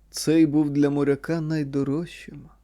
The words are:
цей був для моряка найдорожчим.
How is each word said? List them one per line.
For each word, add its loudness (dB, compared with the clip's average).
цей 2
був 2
для 2
моряка 0
найдорожчим. -4